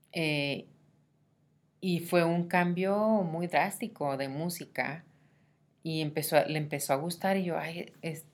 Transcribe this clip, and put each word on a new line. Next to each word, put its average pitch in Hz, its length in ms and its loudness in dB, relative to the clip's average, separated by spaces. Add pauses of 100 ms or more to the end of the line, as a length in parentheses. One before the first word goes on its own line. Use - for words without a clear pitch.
(120)
Eh, 147 540 0 (1120)
y 175 200 0
fue 175 240 4
un 170 240 2
cambio 180 480 2 (280)
muy 170 220 -2
drástico 156 720 -2
de 135 120 -4
música 147 760 -4 (800)
y 160 180 -2
empezó 151 360 0
a, 147 80 8
le 156 140 -2
empezó 147 340 -2
a 135 40 4
gustar 175 400 0
y 190 80 0
yo, 165 140 -2
ay, 165 340 -8 (100)
es, 160 320 -8